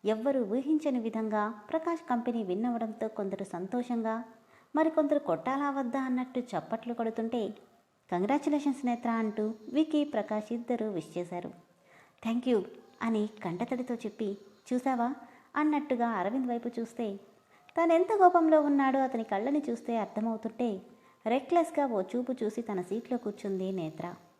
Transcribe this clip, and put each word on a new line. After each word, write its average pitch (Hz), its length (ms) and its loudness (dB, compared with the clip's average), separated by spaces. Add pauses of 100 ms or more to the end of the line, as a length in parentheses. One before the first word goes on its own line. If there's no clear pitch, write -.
ఎవ్వరూ 233 380 0
ఊహించని 269 560 2
విధంగా 220 540 -2 (180)
ప్రకాష్ 320 380 -2
కంపెనీ 233 340 0
విన్ 190 220 -2
అవ్వడంతో 226 420 -2
కొందరు 196 360 -4
సంతోషంగా, 226 800 -4 (520)
మరికొందరు 302 440 4
కొట్టాలా 269 520 -2
వద్దా 269 300 -2
అన్నట్టు 254 380 -2
చప్పట్లు 226 540 -6
కొడుతుంటే, 226 600 -2 (580)
"కంగ్రాచ్యులేషన్స్ 277 760 0
నేత్ర" 240 240 0
అంటూ 220 440 0 (200)
వికీ, 311 300 2
ప్రకాష్ 214 500 -2
ఇద్దరూ 233 360 -2
విష్ 170 280 -6
చేశారు. 175 340 -6 (760)
"Thank 247 260 2
you" 196 100 4 (380)
అని 214 280 0 (140)
కంటతడితో 240 520 -4
చెప్పి, 208 420 -6 (360)
"చూసావా?" 254 400 0 (420)
అన్నట్టుగా 294 520 2
అరవింద్ 226 400 0
వైపు 240 220 -2 (100)
చూస్తే, 226 360 -4 (680)
తనెంత 339 220 6
కోపంలో 349 560 8
ఉన్నాడో 277 380 4
అతని 254 240 0
కళ్ళని 247 460 0
చూస్తే 233 280 -2
అర్థమవుతుంటే, 220 840 -2 (440)
రెక్లెస్గా 285 600 2
ఓ 226 160 0
చూపు 247 420 -2
చూసి 214 180 -2
తన 196 200 -4
సీట్లో 226 360 -4
కూర్చుంది 196 540 -4
నేత్ర. 170 420 -6 (260)